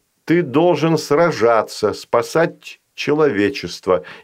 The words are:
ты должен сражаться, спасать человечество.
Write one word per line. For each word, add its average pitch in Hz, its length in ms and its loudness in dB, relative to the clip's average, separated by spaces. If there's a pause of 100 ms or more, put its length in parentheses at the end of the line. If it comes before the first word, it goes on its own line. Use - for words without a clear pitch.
(260)
ты 170 160 2
должен 160 560 2
сражаться, 117 960 0
спасать - 840 -4 (140)
человечество. 98 1080 -2 (200)